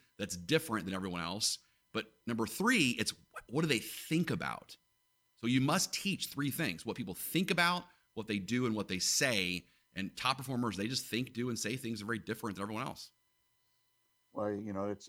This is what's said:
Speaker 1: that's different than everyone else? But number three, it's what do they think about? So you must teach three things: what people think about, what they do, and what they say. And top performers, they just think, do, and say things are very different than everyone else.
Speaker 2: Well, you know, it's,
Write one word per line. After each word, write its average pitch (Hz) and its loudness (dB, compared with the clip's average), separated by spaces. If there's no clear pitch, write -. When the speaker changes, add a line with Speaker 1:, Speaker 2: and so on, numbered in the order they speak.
Speaker 1:
that's 98 -4
different 107 2
than 95 -2
everyone 92 -2
else? 90 -2
But 110 -2
number 113 2
three, 190 4
it's 107 2
what 135 0
do 170 4
they 139 4
think - -2
about? 69 -4
So 113 0
you 127 6
must 147 2
teach - -2
three 139 -2
things: 120 -2
what 107 -2
people 95 -4
think - 0
about, 175 4
what 107 -6
they 104 2
do, 117 2
and 113 2
what 101 0
they 92 0
say. 92 2
And 95 -4
top 127 0
performers, 123 0
they 98 0
just 127 -2
think, 127 -2
do, 120 -2
and 117 -2
say 113 -2
things 113 -6
are - -6
very 113 -2
different 104 -6
than 95 -4
everyone 110 -4
else. - -10
Speaker 2:
Well, 104 0
you 104 -4
know, 98 -2
it's, 101 -6